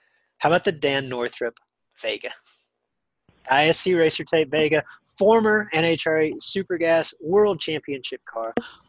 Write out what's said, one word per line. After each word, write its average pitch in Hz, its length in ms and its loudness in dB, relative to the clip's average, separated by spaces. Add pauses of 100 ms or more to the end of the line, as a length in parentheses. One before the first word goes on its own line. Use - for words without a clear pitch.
(380)
How - 120 0
about 175 140 2
the 202 80 0
Dan 139 380 -2
Northrup 120 480 -6 (440)
Vega? 107 280 -8 (1200)
I 147 160 4
S 165 140 2
C 185 140 0
Racer 160 280 2
Tape 156 260 0
Vega, 151 320 2 (380)
former 214 540 4
N 160 100 2
H 165 240 0
R 156 140 2
A 156 140 0
Supergas 165 840 -2
World 196 380 2
Championship 143 640 -8 (100)
car, 113 220 -8 (360)